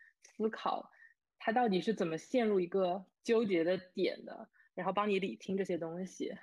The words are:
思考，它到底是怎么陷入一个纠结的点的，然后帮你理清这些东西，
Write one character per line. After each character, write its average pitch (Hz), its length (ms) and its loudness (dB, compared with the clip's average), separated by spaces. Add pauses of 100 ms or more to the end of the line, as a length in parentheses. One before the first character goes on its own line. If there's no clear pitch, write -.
(240)
思 - 260 -4
考， - 400 -4 (480)
它 - 140 -4
到 240 180 4
底 180 120 2
是 220 120 0
怎 190 140 0
么 160 100 -2
陷 233 300 0
入 202 120 4
一 175 80 0
个 190 380 0 (180)
纠 233 220 4
结 180 180 4
的 180 140 2
点 - 480 -4
的， - 240 -14 (240)
然 180 120 -4
后 190 60 0
帮 208 180 2
你 190 100 2
理 190 180 -4
清 - 200 -4
这 196 60 0
些 180 140 -2
东 170 280 -6
西， - 380 -6